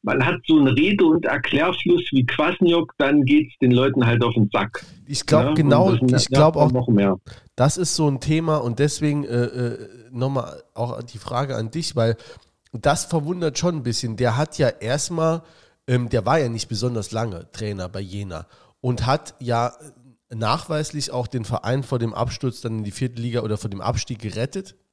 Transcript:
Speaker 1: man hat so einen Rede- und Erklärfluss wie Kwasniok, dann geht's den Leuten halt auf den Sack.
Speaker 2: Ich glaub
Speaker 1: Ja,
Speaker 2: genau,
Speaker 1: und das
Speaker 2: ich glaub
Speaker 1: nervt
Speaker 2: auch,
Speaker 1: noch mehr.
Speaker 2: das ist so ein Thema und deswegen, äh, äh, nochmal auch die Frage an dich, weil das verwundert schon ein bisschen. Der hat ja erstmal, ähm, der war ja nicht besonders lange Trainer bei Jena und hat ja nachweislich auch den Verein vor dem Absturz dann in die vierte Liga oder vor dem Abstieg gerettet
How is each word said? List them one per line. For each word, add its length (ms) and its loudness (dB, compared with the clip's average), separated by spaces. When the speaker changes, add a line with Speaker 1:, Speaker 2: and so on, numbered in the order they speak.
Speaker 1:
man 220 0
hat 120 0
so 100 6
einen 120 6
Rede- 360 4
und 220 4
Erklärfluss 760 0
wie 120 4
Kwasniok, 760 2
dann 260 4
geht's 360 4
den 120 6
Leuten 340 4
halt 160 4
auf 100 2
den 200 2
Sack. 320 -4
Speaker 2:
Ich 180 -8
glaub 160 6
Speaker 1:
Ja, 120 0
Speaker 2:
genau, 360 6
Speaker 1:
und 220 2
das 100 2
Speaker 2:
ich 60 -2
glaub 260 6
Speaker 1:
nervt 140 4
Speaker 2:
auch, 40 2
Speaker 1:
noch 140 0
mehr. 300 4
Speaker 2:
das 200 2
ist 200 -2
so 120 2
ein 120 -2
Thema 380 0
und 200 -4
deswegen, 460 0
äh, 220 0
äh, 420 -6
nochmal 500 -4
auch 280 -6
die 160 -16
Frage 380 -4
an 160 -6
dich, 240 -6
weil 200 2
das 340 0
verwundert 520 -4
schon 160 0
ein 80 -6
bisschen. 340 -4
Der 200 0
hat 200 -2
ja 120 2
erstmal, 760 -2
ähm, 200 0
der 160 0
war 140 2
ja 100 0
nicht 200 -8
besonders 420 -4
lange 400 -6
Trainer 380 -8
bei 120 -10
Jena 460 -10
und 240 -2
hat 360 -2
ja 320 -2
nachweislich 800 -4
auch 160 -4
den 180 -6
Verein 380 -4
vor 160 -4
dem 160 -4
Absturz 460 -6
dann 180 -6
in 60 -6
die 80 -8
vierte 280 -6
Liga 220 -4
oder 140 -2
vor 120 -8
dem 120 -8
Abstieg 400 -4
gerettet 560 -8